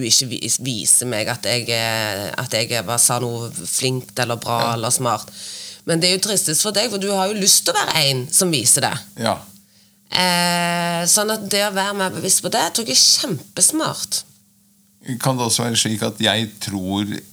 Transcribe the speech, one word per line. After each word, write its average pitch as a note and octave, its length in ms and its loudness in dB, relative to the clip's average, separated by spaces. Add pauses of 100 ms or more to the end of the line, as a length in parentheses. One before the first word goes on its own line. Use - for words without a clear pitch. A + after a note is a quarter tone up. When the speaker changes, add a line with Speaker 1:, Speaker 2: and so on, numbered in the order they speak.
Speaker 1:
ikke A#2+ 260 2
vis-, A2 320 -4
viser B2 480 2
meg G#2+ 240 0
at A#2 160 -6
jeg, A#2 220 0
eh, A2+ 640 0
at - 260 -4
jeg A2+ 260 0
var, A#2 160 -2
sa A#2+ 240 2
noe A#2 300 -4
flinkt B2+ 680 -2
eller A#2+ 160 0
bra A#2 240 -2
Speaker 2:
Ja. A#2 140 0
Speaker 1:
eller A#2 180 -2
smart. A#2+ 380 0 (560)
Men E3 180 0
det F3+ 60 4
er F#3+ 80 2
jo F#3 80 -4
tristest E3+ 400 0
for G#3 100 -2
deg, A3+ 160 0
for G3+ 80 -4
du G3 140 -2
har F#3+ 180 2
jo G#3+ 80 -4
lyst G3 240 4
til - 80 2
å G4 80 -2
være - 300 2
en B2+ 180 0
som F#3 240 2
viser C3 320 4
det. A2+ 80 2 (320)
Speaker 2:
Ja. G#2+ 140 0 (760)
Speaker 1:
Eh, F3 960 2
sånn G#3 240 2
at G#3+ 160 -4
det G3+ 160 2
å G#3 80 0
være G3 240 0
mer F#3+ 160 0
bevisst E3+ 320 0
på F#3 80 -4
det, D3+ 140 2 (100)
tror A3+ 120 -4
jeg B3+ 100 0
er - 80 6 (160)
kjempesmart. - 1000 -2 (1000)
Speaker 2:
Kan C3 160 2
det A#2+ 80 0
også A2+ 160 0
være A#2 160 0
slik G#2+ 240 0
at A2+ 160 -2
jeg G#2+ 300 2 (100)
tror G2 480 -2 (260)